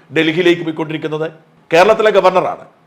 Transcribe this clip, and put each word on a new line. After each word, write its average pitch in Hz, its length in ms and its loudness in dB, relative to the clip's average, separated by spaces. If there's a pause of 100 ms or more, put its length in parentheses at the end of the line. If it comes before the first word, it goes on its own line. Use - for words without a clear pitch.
(160)
ഡൽഹിയിലേക്ക് 170 500 0
പോയിക്കൊണ്ടിരിക്കുന്നത്? 156 600 -8 (460)
കേരളത്തിലെ 214 460 4
ഗവർണറാണ്, 165 480 0 (200)